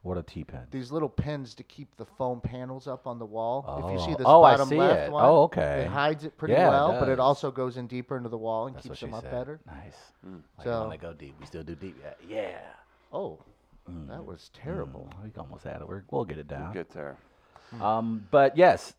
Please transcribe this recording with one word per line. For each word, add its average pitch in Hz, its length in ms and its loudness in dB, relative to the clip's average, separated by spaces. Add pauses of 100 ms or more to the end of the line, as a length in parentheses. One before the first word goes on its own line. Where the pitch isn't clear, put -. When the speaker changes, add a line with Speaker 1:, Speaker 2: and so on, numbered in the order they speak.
Speaker 1:
What 90 160 -6
are 82 40 -8
tea 78 220 -14
pens? - 260 -16
Speaker 2:
These 131 220 -10
little 156 160 -4
pens 139 460 -6
to 123 80 -20
keep - 340 -20
the 110 80 -14
foam 123 380 -6
panels 127 440 -10
up 135 200 -12
on 120 120 -10
the 117 60 -10
wall. 113 400 -6 (220)
If 95 60 -4
you 92 120 -2
see 160 80 -4
Speaker 1:
Oh. 143 60 -4
Speaker 2:
this 127 80 0
Speaker 1:
Oh, 160 160 12
I 139 100 12
Speaker 2:
bottom 135 160 4
Speaker 1:
see 147 100 0
Speaker 2:
left - 300 4
Speaker 1:
it. 147 40 -6
Speaker 2:
one, 147 120 2
Speaker 1:
Oh, 147 200 8
okay. 147 400 0
Speaker 2:
it - 40 -2
hides 147 360 -2
it - 120 -14
pretty - 160 -2
Speaker 1:
Yeah, 165 140 6
it - 60 8
Speaker 2:
well, 139 280 2
but 131 80 0
it 131 40 2
Speaker 1:
does. 127 80 0
Speaker 2:
also 139 300 2
goes 127 280 -6
in 120 80 -10
deeper 123 320 -8
into 120 100 -10
the 117 80 -8
wall 113 300 -6
and 131 100 -14
Speaker 1:
That's - 100 -18
Speaker 2:
keeps - 140 -14
Speaker 1:
what - 0 -
Speaker 2:
them 113 120 -12
Speaker 1:
she - 40 -12
Speaker 2:
up 117 60 -12
Speaker 1:
said. 127 100 -14
Speaker 2:
better. 131 340 -10
Speaker 1:
Nice. - 460 -20 (160)
Speaker 3:
Mm. 87 140 -18 (160)
Speaker 1:
Like - 80 -20
Speaker 2:
So 117 160 -4
Speaker 1:
when 110 80 -8
they 80 80 -14
go 85 160 -14
deep, 73 260 -20
we 73 60 -18
still 82 160 -14
do 82 120 -12
deep. 90 280 -16
Yeah. 73 100 -16 (160)
Yeah. 98 300 -10 (560)
Speaker 2:
Oh, 95 240 -12 (520)
Speaker 1:
Mm. 80 180 -16
Speaker 2:
that 160 180 -16
was - 260 -20
terrible. 147 560 -12 (140)
Speaker 1:
Mm. - 20 -16
We 110 160 -16
almost - 240 -18
had - 160 -12
it. - 80 -16
We're, 95 220 -12
we'll 127 160 -4
get 78 100 -12
it 73 120 -16
down. 71 160 -12
Speaker 3:
We'll 95 100 -12
get 87 160 -10
there. 71 260 -14 (640)
Speaker 1:
Um, 110 500 -2
but 139 280 6
yes 165 400 6